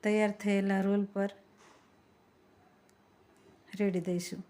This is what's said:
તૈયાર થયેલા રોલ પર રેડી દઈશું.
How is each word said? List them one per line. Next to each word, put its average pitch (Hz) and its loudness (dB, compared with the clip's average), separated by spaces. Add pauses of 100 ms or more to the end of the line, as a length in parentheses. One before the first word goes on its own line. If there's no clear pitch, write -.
તૈયાર 208 2
થયેલા 196 2
રોલ 202 2
પર 196 -4 (2500)
રેડી 185 2
દઈશું. 180 -4